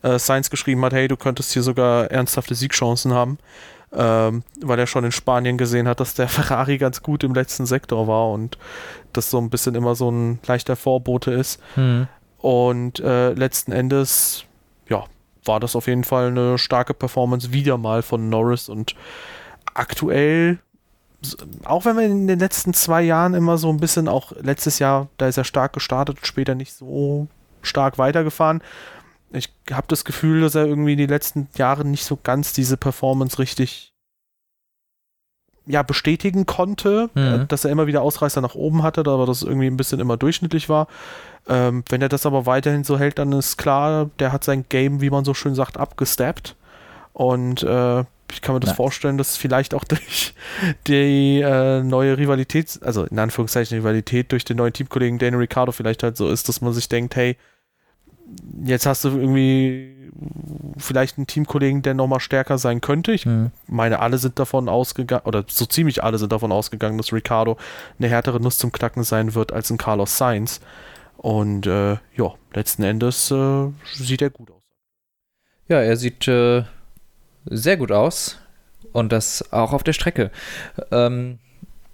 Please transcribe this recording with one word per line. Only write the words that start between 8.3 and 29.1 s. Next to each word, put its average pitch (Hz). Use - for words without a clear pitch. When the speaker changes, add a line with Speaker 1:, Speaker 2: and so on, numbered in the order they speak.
Speaker 1:
und 110
das -
so 127
ein 117
bisschen 123
immer 120
so 120
ein 120
leichter 127
Vorbote 127
ist. 127
Speaker 2:
Mhm. 127
Speaker 1:
Und, 123
äh, 123
letzten -
Endes, 131
ja, 104
war 107
das 120
auf 117
jeden 123
Fall 127
eine 123
starke 123
Performance 123
wieder 139
mal 113
von 113
Norris 113
und 110
aktuell, 156
s-, -
auch 175
wenn 233
wir 226
in 196
den 185
letzten 185
zwei 170
Jahren 170
immer 170
so 160
ein 156
bisschen, 160
auch -
letztes 143
Jahr, 139
da 131
ist 127
er 131
stark 135
gestartet, 135
später 135
nicht 135
so 143
stark 139
weitergefahren. 156